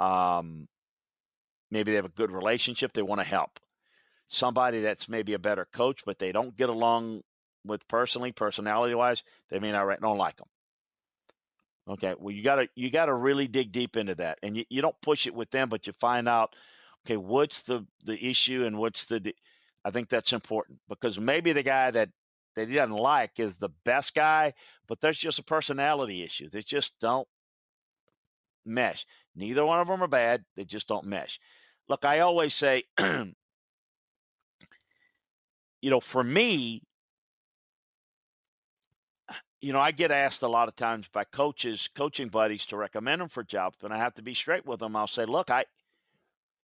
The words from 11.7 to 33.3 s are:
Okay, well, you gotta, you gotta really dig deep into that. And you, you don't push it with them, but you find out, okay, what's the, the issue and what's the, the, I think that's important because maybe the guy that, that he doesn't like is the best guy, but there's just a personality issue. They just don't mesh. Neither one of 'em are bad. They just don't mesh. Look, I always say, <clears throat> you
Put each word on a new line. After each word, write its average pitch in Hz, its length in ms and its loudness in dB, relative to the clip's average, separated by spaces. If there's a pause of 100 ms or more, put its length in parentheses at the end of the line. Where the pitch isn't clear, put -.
Okay, 92 240 -4
well, 101 160 -10
you 104 80 -8
gotta, 135 320 4
you 123 160 -6
gotta 151 240 2
really 135 340 2
dig 117 240 0
deep 120 240 -4
into 101 200 -2
that. 80 260 -4
And 104 140 -6
you, 113 120 -6
you 131 140 -4
don't 151 180 -2
push 151 260 0
it 113 80 -6
with 117 160 -8
them, 131 180 2
but 110 180 -6
you 101 60 -8
find 120 360 0
out, 117 280 2 (480)
okay, 113 120 -2
what's 113 460 0
the, 120 240 -4 (180)
the 110 200 -6
issue 127 400 0
and 107 140 -2
what's 110 280 -2
the, 113 140 -2
the, 98 160 -6 (480)
I 101 60 -4
think 117 180 -4
that's 117 240 0
important 110 560 -4
because 104 320 -4
maybe 160 320 2
the 143 100 2
guy 131 280 2
that, 113 200 2 (460)
that 110 120 -4
he 127 60 -4
doesn't 120 220 2
like 127 420 2
is 104 180 -2
the 95 140 -6 (140)
best 127 300 0
guy, 156 400 4 (340)
but 113 120 -8
there's 156 180 2
just 160 200 -2
a 143 60 -8
personality 139 800 0
issue. 78 280 -10
They 104 120 -8
just - 380 -4
don't 123 280 0 (1400)
mesh. 110 420 -2 (280)
Neither 117 300 0
one 165 160 4
of 175 100 -2
'em 185 120 -2
are 175 60 0
bad. 120 360 2 (120)
They 98 80 -8
just 104 240 -10
don't 98 180 -4
mesh. 95 340 -8 (480)
Look, 139 160 0
I 147 160 4
always 170 340 4
say, 135 360 4
<clears throat> - 80 -6
you 135 360 -2 (2500)